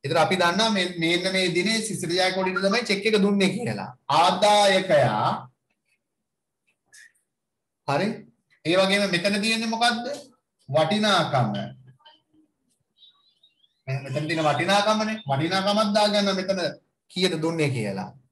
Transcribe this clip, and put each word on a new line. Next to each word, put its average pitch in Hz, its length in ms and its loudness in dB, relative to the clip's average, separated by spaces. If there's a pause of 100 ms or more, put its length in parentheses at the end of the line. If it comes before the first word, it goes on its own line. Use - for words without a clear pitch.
ඒතර 160 140 -2
අපි 165 240 4
දන්නවා 190 340 2
මේ, 180 120 -2 (140)
මේන්න 175 320 0
මේ 185 220 0
දිනේ 214 320 0
සිසිල් 165 300 -6
ජයකොඩිට 185 480 0
තමයි 226 240 0
චෙක් 196 160 -2
එක 214 200 2
දුන්නේ 196 300 2
කියලා. 110 360 -6 (260)
ආදායකයා, 180 1120 4 (2500)
හරි. 156 200 0 (580)
ඒ 170 120 2
වගේම 196 340 2
මෙතන 202 300 0
තියෙන්නේ 226 320 -2
මොකද්ද? 233 320 0 (640)
වටිනාකම. 156 760 2 (2500)
මෙ-, 131 160 -6
මෙතන 147 240 -6
තියෙන 160 200 -2
වටිනාකමනේ. 208 720 0 (120)
වටිනාකමක් 190 680 0
දාගන්න 202 420 2
මෙතන 185 200 -4 (520)
කීයද 180 300 -2
දුන්නේ 160 280 -2
කියලා. 98 400 -6 (220)